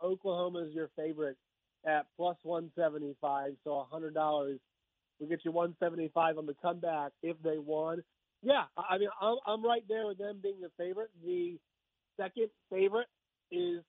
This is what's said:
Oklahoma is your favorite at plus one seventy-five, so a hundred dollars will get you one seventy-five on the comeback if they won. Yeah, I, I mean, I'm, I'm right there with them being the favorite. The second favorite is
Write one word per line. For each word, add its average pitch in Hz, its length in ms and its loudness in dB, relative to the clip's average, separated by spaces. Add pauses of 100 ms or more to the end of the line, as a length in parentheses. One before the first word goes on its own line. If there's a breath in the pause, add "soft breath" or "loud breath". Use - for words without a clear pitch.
Oklahoma 180 640 0
is 151 60 -10
your 160 240 -4
favorite 151 400 -2 (500)
at 151 200 4 (100)
plus 175 260 0
one 165 340 -4
seventy-five, 143 760 0 (100)
so 143 160 -2
a 131 60 -4
hundred 156 280 -6
dollars 147 460 2 (600)
will 151 80 -8
get 160 180 -2
you 165 60 -2
one 170 280 2
seventy-five 165 580 2
on 156 80 -4
the 143 160 -4
comeback 170 500 0 (100)
if 165 220 -2
they 156 140 2
won. 156 460 -2 (380)
Yeah, 254 220 4 (140)
I, 185 180 0
I - 40 4
mean, 202 100 2 (120)
I'm, 226 240 4
I'm 220 180 0
right 233 260 2
there 220 180 -2
with 196 100 -6
them 202 240 -6
being 196 200 -4
the 175 160 -10
favorite. 185 320 -6 (140)
The 349 340 -2 (600)
second 214 300 -2 (220)
favorite 196 360 4 (440)
is 175 380 0